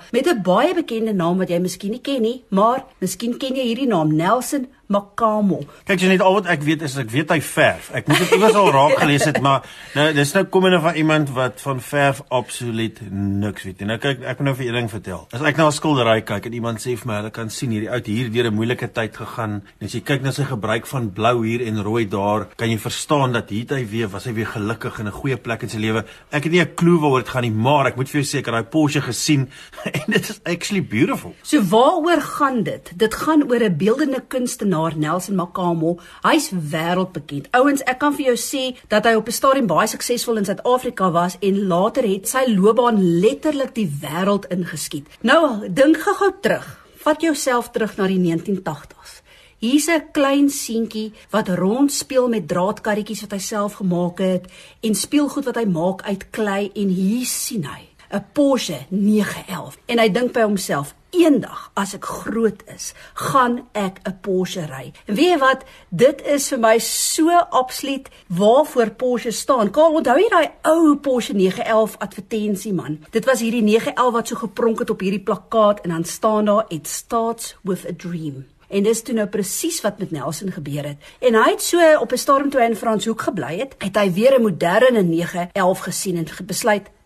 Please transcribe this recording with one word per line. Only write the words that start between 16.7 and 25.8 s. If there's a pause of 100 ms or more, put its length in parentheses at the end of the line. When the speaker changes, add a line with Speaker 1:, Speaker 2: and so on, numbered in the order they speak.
Speaker 2:
sê
vir
my,
hulle
kan
sien
hierdie
ou
het
hier
deur
'n
moeilike
tyd
gegaan, (180)
en
as
jy
kyk
na
sy
gebruik
van
blou
hier
en
rooi
daar, (100)
kan
jy
verstaan
dat
hier
het
hy
weer,
was
hy
weer
gelukkig
in
'n
goeie
plek
in
sy
lewe. (260)